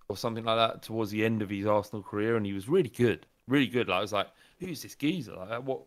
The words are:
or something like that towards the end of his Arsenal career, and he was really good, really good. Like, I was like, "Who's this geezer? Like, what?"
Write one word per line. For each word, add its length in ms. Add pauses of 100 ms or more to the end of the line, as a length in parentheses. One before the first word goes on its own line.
or 80
something 260
like 140
that 260
towards 280
the 120
end 180
of 80
his 160
Arsenal 380
career, 320
and 100
he 60
was 160
really 220
good, 360 (220)
really 200
good. 200
Like, 120
I 20
was 100
like, 160 (320)
"Who's 220
this 140
geezer? 380
Like, 300
what?" 240